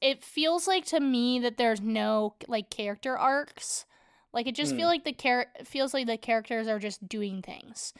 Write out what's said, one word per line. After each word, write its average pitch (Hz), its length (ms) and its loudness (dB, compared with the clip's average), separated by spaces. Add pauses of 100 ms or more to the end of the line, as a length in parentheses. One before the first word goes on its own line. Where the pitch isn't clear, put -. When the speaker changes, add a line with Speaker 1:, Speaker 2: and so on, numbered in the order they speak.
Speaker 1:
it 269 220 2
feels 330 440 2
like 370 180 2
to 330 140 2
me 247 400 2
that 240 180 -2
there's 226 240 4
no, 214 540 0 (120)
like, 220 220 -4
character 214 480 -4
arcs. - 680 -2 (480)
Like, 240 140 0
it 240 80 -4
just 294 200 0
feel 339 120 2
Speaker 2:
Hmm. - 0 -
Speaker 1:
like 339 180 2
the 302 80 -2
char-, 247 340 2 (180)
feels 269 280 -2
like 262 140 0
the 226 100 0
characters 226 500 -2
are 214 120 0
just 202 280 -8
doing 196 340 -4
things. - 580 -12